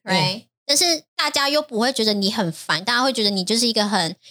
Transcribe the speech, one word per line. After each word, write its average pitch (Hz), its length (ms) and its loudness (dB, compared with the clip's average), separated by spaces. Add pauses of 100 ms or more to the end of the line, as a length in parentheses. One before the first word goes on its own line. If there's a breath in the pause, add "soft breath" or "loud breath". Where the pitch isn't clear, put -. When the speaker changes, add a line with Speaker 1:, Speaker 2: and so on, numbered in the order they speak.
Speaker 1:
yeah. 190 80 -4
Speaker 2:
right？ 185 280 0
Speaker 1:
Yeah。 - 40 -20 (240)
Speaker 2:
但 285 80 2
是 330 280 0 (100)
大 302 160 -2
家 285 180 0
又 294 140 2
不 247 160 -6
会 247 140 0
觉 226 120 -2
得 214 100 2
你 196 180 0
很 202 180 0
烦， 160 340 -2
大 240 120 0
家 247 60 2
会 269 100 2
觉 240 100 -2
得 208 80 2
你 196 140 -2
就 214 140 0
是 240 100 2
一 226 40 0
个 214 140 2
很 180 300 0 (140 loud breath)